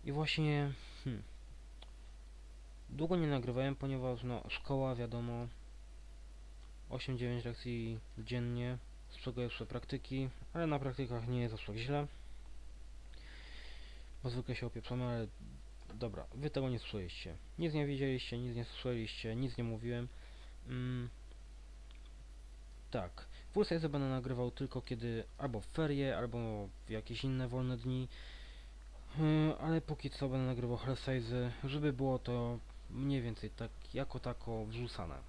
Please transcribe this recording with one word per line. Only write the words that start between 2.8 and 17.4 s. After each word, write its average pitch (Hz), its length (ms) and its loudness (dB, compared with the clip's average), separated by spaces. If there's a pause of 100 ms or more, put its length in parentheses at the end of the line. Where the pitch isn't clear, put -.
długo 165 260 4
nie 165 100 6
nagrywałem, 131 500 4
ponieważ, 127 460 0
no, 120 260 0
szkoła, 135 460 2
wiadomo, 120 540 0 (1400)
osiem, 127 280 -2
dziewięć 120 260 0
lekcji 117 560 -2 (180)
dziennie, 120 600 0 (320)
z - 60 -12
czego 123 260 -2
jeszcze 117 240 -2
praktyki, 135 600 0 (260)
ale 170 120 4
na 147 120 6
praktykach 123 500 0
nie 123 120 4
jest 113 140 2
aż - 120 -4
tak 104 100 -2
źle, 143 300 2 (2250)
bo 127 80 0
zwykle 123 240 0
się 123 120 -2
opieprzamy, 123 380 0
ale 117 220 2 (680)
dobra, 110 400 -2
wy 143 160 0
tego 131 180 2
nie 120 100 2
słyszeliście. 90 580 -4 (220)